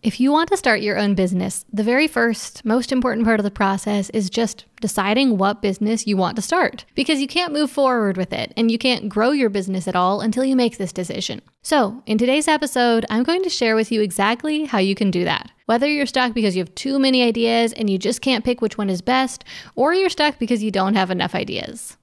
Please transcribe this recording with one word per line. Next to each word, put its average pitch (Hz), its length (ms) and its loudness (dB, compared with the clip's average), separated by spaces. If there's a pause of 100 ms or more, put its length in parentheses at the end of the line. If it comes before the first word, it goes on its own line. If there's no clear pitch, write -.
If 220 140 -2
you 269 100 4
want 311 200 2
to 392 60 2
start 226 260 2
your 208 160 0
own 202 180 2
business, 180 560 -2
the 208 100 -2
very 254 240 2
first, - 580 -2
most 240 280 0
important 240 340 0
part 220 140 4
of 202 40 -2
the 202 60 0
process 196 600 -2
is 196 200 -2
just - 340 -2 (160)
deciding 220 560 2
what 196 240 0
business 208 460 0
you 208 100 2
want 185 200 0
to 196 60 -4
start, - 420 0 (100)
because 277 260 0
you 277 60 -2
can't 339 260 -2
move 294 200 0
forward 240 440 2
with 180 160 -4
it - 240 -6
and 226 140 2
you 220 80 0
can't 247 300 0
grow 220 240 2
your 254 180 2
business 190 380 -4
at 185 80 -2
all 185 240 2
until 220 240 0
you 269 100 2
make 240 240 2
this 185 140 -6
decision. - 500 -8 (180)
So, 247 460 0
in 220 120 0
today's 262 280 2
episode, 247 640 2
I'm 233 140 0
going 349 180 0
to 359 80 -2
share 226 240 0
with 220 160 0
you 220 100 0
exactly 240 680 0
how 233 120 -2
you 196 160 2
can 196 160 0
do 175 140 0
that. 151 260 -4 (140)
Whether 240 240 0
you're 294 180 0
stuck 247 280 0
because 214 200 0
you 185 80 -2
have - 140 -10
too 269 240 -2
many 262 240 4
ideas 233 480 2
and 214 180 -2
you 190 80 0
just 214 220 -2
can't 247 240 0
pick 247 160 -2
which 214 180 -2
one 202 120 -2
is 180 120 -2
best, 262 400 -2 (320)
or 294 180 2
you're 381 160 2
stuck 294 300 -2
because 226 240 0
you 214 80 -2
don't 190 240 0
have 185 160 0
enough 180 240 -2
ideas. - 680 -8